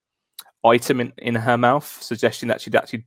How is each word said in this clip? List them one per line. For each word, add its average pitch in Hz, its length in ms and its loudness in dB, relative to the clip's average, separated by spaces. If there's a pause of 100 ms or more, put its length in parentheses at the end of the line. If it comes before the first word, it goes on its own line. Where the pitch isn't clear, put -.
(640)
item 120 360 4
in, 120 180 -6
in 117 160 -4
her 117 240 0
mouth, 123 440 0
suggesting - 460 -2
that 110 120 -2
she'd 113 160 -2
actually 113 300 -4